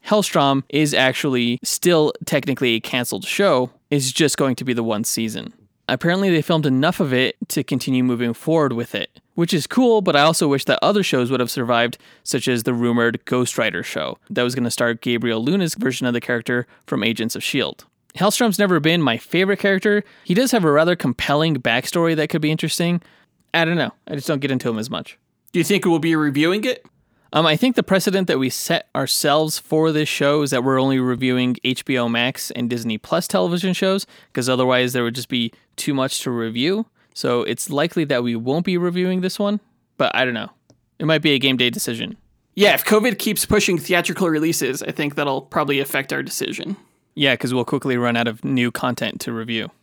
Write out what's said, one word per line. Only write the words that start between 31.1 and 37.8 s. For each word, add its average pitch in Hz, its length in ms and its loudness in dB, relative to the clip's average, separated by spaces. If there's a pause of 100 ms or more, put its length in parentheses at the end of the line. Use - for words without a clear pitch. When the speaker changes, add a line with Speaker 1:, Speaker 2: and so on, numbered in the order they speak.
Speaker 1:
H 127 200 -2
B 131 140 0
O 120 100 0
Max 120 440 -2
and 120 180 -4
Disney 113 260 -4
Plus 165 300 -2
television 180 480 0
shows, 190 320 -2 (260)
'cause 127 160 -2
otherwise 127 440 2
there 123 100 0
would 117 140 -2
just 127 120 -10
be 117 240 -2 (220)
too - 200 -2
much 131 260 -2
to 135 100 -4
review. 123 560 -2 (260)
So 123 300 -2
it's - 280 -6
likely 156 340 -2